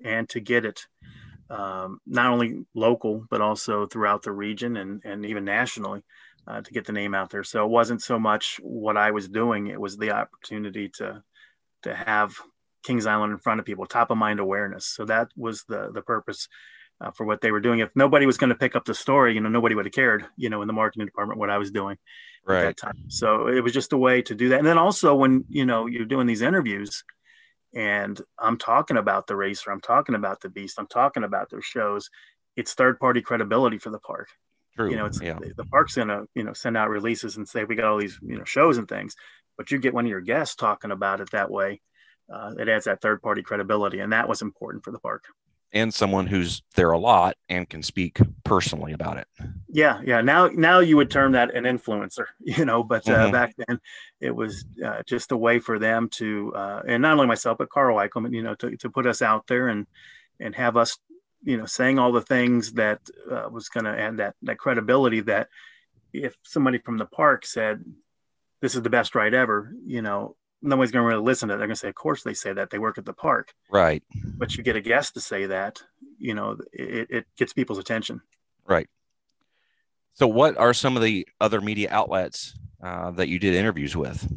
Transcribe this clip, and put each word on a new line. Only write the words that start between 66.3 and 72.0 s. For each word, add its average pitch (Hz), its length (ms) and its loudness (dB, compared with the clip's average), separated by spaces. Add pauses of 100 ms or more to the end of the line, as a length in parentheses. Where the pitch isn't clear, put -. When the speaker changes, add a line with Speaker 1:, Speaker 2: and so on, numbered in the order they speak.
Speaker 1:
somebody 131 360 0
from 117 200 -6
the 104 80 -4
park 143 400 2
said, 110 380 -4 (760)
"This 127 140 -2
is 123 80 -2
the 113 80 0
best 120 240 2
ride 110 200 2
ever," 113 380 2 (140)
you 123 160 -4
know, 104 340 -4 (240)
nobody's 131 300 2
gonna 120 160 2
really 113 160 2
listen 120 260 0
to 101 60 -2
it. - 20 -4
They're 107 100 -4
gonna 110 100 -4
say, 107 120 -8
"Of 95 60 -10
course 151 280 -4